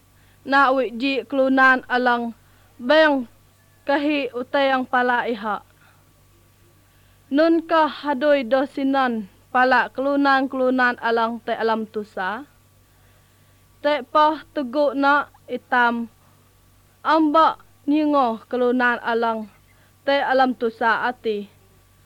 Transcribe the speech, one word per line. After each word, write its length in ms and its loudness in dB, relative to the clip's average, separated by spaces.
na 320 2
wiji 540 -2
kelunan 580 2
alang 480 -2
beng 540 2
kahi 480 0
utayang 480 0
pala 400 0
iha. 380 -6
Nun 320 2
ka 240 2
hadoi 560 0
dosinan 880 -2
pala 400 2
kelunan-kelunan 1120 0
alang 400 -2
te 160 -6
alam 320 -2
tusa. 560 -10
Te 240 -2
pah 480 0
teguk 400 -2
na 400 0
itam 640 -2
amba 560 2
nyingo 600 0
kelunan 500 0
alang 480 -4
te 160 0
alam 320 0
tusa 560 -2
ati. 400 -6